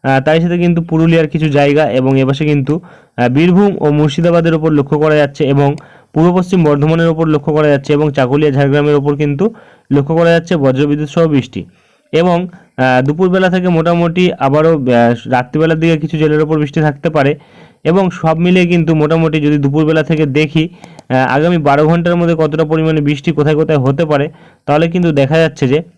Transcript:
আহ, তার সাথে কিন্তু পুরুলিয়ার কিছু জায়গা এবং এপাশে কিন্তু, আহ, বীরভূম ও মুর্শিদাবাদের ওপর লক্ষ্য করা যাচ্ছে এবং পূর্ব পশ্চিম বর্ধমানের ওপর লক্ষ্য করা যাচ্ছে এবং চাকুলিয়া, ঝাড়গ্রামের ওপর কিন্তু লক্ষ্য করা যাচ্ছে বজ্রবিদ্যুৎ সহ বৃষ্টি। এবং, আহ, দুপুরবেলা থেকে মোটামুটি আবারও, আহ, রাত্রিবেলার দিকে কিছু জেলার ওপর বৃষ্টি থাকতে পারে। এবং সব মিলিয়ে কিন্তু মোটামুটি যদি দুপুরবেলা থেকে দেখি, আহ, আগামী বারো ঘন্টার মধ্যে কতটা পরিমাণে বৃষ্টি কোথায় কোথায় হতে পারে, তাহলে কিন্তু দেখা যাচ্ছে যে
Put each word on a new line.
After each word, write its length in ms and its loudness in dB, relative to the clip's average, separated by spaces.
আহ, 160 0
তার 220 0
সাথে 160 -2
কিন্তু 240 0
পুরুলিয়ার 460 0
কিছু 220 -2
জায়গা 420 2
এবং 280 0
এপাশে 260 0
কিন্তু, 280 0
আহ, 100 0
বীরভূম 520 2
ও 120 0
মুর্শিদাবাদের 600 0
ওপর 180 0
লক্ষ্য 280 0
করা 160 2
যাচ্ছে 300 -2
এবং 300 0
পূর্ব 240 2
পশ্চিম 260 0
বর্ধমানের 440 2
ওপর 200 -2
লক্ষ্য 260 -2
করা 140 0
যাচ্ছে 260 0
এবং 180 0
চাকুলিয়া, 400 0
ঝাড়গ্রামের 440 0
ওপর 200 0
কিন্তু 380 -2
লক্ষ্য 240 0
করা 140 2
যাচ্ছে 260 0
বজ্রবিদ্যুৎ 540 -2
সহ 180 0
বৃষ্টি। 380 -4
এবং, 360 0
আহ, 240 2
দুপুরবেলা 480 0
থেকে 180 -2
মোটামুটি 720 0
আবারও, 340 2
আহ, 100 -2
রাত্রিবেলার 520 -2
দিকে 180 0
কিছু 200 -6
জেলার 240 0
ওপর 180 -2
বৃষ্টি 220 -4
থাকতে 280 -2
পারে। 260 0
এবং 260 0
সব 280 -2
মিলিয়ে 280 2
কিন্তু 300 0
মোটামুটি 460 0
যদি 160 0
দুপুরবেলা 460 0
থেকে 220 0
দেখি, 440 -2
আহ, 680 -4
আগামী 220 0
বারো 300 2
ঘন্টার 280 0
মধ্যে 240 0
কতটা 260 0
পরিমাণে 360 0
বৃষ্টি 300 -2
কোথায় 240 0
কোথায় 220 0
হতে 280 0
পারে, 240 -2
তাহলে 220 0
কিন্তু 240 0
দেখা 260 0
যাচ্ছে 300 0
যে 140 0